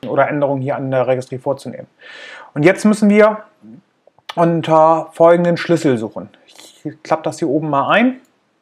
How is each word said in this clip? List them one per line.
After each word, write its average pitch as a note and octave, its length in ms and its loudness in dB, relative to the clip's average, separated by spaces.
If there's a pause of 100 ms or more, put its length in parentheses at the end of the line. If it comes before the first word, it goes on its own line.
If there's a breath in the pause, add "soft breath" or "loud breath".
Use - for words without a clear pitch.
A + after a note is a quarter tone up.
oder C3+ 200 0
Änderungen C#3 340 -4
hier C3 140 -6
an C3+ 140 -8
der C3 160 -2
Registry B2+ 320 -6
vorzunehmen. C3+ 500 -10 (680 loud breath)
Und D3 100 -4
jetzt F#3 200 2
müssen G#3+ 260 2
wir G#3 280 4 (960)
unter D#3+ 760 2
folgenden E3+ 440 4
Schlüssel D#3+ 420 0
suchen. G#2 320 -10 (160)
Ich - 560 -18
klappe D#3+ 220 -4
das - 160 -8
hier E3+ 80 -4
oben D3+ 200 -2
mal C#3 220 -2
ein. A#3+ 300 2 (420)